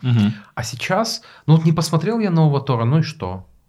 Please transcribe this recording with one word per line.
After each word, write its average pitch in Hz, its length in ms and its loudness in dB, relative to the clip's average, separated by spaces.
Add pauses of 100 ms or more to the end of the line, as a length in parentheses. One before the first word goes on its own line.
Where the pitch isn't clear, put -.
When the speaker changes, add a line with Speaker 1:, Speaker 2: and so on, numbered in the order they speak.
Speaker 1:
Мгм, 123 160 2
мгм. 104 160 2 (200)
Speaker 2:
А 120 100 -8
сейчас, 190 600 -4 (240)
ну 151 80 6
вот 160 100 2
не 165 60 4
посмотрел 165 480 -2
я 208 100 -2
нового 156 320 2
Тора, 120 220 -2
ну 139 160 2
и 156 40 2
что? 95 440 -8 (220)